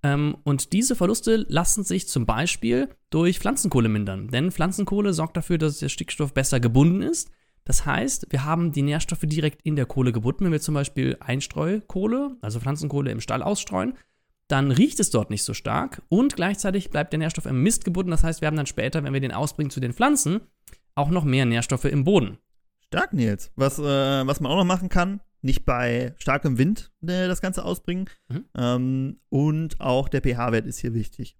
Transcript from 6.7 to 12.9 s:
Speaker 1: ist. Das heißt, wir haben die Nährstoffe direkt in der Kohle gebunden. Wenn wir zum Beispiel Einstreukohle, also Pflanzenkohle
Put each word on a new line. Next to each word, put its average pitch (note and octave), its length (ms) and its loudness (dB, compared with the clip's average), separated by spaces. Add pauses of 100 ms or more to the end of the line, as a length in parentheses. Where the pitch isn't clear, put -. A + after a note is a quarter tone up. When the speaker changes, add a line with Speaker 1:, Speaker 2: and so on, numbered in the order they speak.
Speaker 1:
ist. E4 300 -4 (340)
Das - 220 4
heißt, F#3 440 -2
wir C#3 140 -2
haben E3 280 0
die C#3+ 100 0
Nährstoffe D3 400 -2
direkt D3+ 400 -2
in D3+ 140 -2
der B2+ 100 0
Kohle B2+ 260 0
gebunden. A#2 320 -2
Wenn E3+ 80 2
wir D3+ 80 0
zum D3+ 140 -2
Beispiel C3+ 460 -2
Einstreukohle, G#3 1200 -4
also A2 180 -6
Pflanzenkohle C#3+ 520 -4